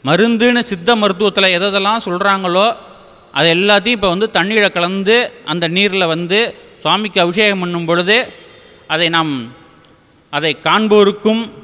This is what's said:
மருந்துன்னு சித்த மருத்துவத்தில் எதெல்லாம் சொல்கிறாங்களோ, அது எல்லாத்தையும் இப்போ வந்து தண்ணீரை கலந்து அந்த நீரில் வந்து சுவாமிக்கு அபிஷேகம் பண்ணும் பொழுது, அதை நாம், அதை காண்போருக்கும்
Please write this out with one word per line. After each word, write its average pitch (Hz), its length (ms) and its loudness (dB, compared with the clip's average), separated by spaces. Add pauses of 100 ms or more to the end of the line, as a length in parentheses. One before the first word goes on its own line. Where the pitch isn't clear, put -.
மருந்துன்னு 233 560 2
சித்த 214 360 -2
மருத்துவத்தில் 196 640 0
எதெல்லாம் 202 460 0
சொல்கிறாங்களோ, 190 720 0 (560)
அது 165 220 2
எல்லாத்தையும் 202 440 2
இப்போ 196 100 0
வந்து 196 220 -2
தண்ணீரை 196 400 0
கலந்து 196 640 0 (120)
அந்த 170 240 -4
நீரில் 190 380 0
வந்து 175 480 -2 (260)
சுவாமிக்கு 190 400 -2
அபிஷேகம் 190 400 0
பண்ணும் 175 240 -4
பொழுது, 180 480 0 (540)
அதை 165 220 -2
நாம், 147 440 -2 (800)
அதை 147 300 -4
காண்போருக்கும் 208 920 2 (140)